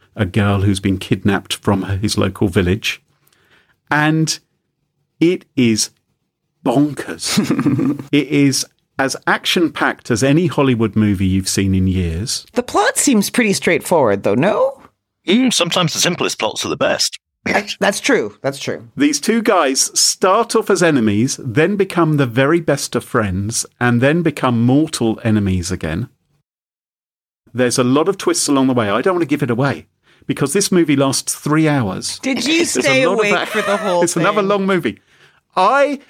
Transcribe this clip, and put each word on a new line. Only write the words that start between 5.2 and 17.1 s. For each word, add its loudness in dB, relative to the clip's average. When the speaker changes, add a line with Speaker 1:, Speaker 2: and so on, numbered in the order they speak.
Speaker 1:
it 2
is 2
bonkers. -2
Speaker 2:
<laughs> -20
Speaker 1:
It 0
is 2
as -2
action-packed -2
as 2
any 4
Hollywood 0
movie 2
you've 0
seen 0
in 2
years. -2
Speaker 2:
The 0
plot 0
seems 2
pretty 0
straightforward, 0
though, 0
no? 0
Speaker 3:
Mm, 2
sometimes 0
the -6
simplest -2
plots -4
are -6
the -2
best. -2